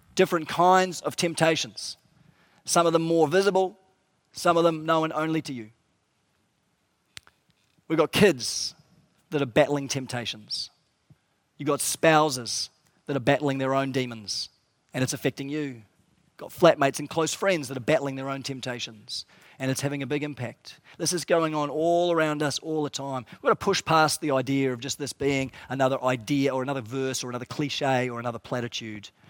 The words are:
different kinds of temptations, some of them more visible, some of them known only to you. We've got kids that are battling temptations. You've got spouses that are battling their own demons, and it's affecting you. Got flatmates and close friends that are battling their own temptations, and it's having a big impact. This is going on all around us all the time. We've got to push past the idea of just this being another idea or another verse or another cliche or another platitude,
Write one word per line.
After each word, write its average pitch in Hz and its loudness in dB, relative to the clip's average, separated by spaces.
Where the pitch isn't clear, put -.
different 175 2
kinds 185 4
of 143 -6
temptations, 160 -2
some 170 2
of 165 4
them 165 4
more 165 4
visible, 190 2
some 170 2
of 165 4
them 160 2
known 160 2
only 160 -2
to 143 -10
you. 110 -12
We've 160 2
got 156 4
kids - 2
that 147 -2
are 135 0
battling 139 2
temptations. 120 -8
You've 147 -8
got 143 0
spouses 151 2
that 143 -2
are - 0
battling 135 2
their 135 -2
own 135 0
demons, 120 -6
and 131 -2
it's 127 -2
affecting 139 -4
you. 143 -8
Got - -14
flatmates - 6
and 147 -6
close 160 -2
friends 175 0
that 131 -8
are 127 -6
battling 139 0
their 135 -8
own 135 -6
temptations, 120 -10
and 131 -2
it's 135 -2
having 143 -4
a 135 -6
big 147 -2
impact. 127 -10
This 175 -2
is 170 -4
going 165 2
on 147 -2
all 170 2
around 156 0
us 147 -2
all 156 -4
the 143 -4
time. 135 -8
We've - -20
got 285 2
to 220 4
push - -2
past 156 2
the 151 -2
idea 135 0
of 120 -8
just 131 -8
this 139 -8
being 135 -2
another 131 0
idea 131 0
or 131 -2
another 135 -4
verse 131 -6
or 127 -10
another 123 -8
cliche 131 -2
or 117 -8
another 117 -6
platitude, 113 -8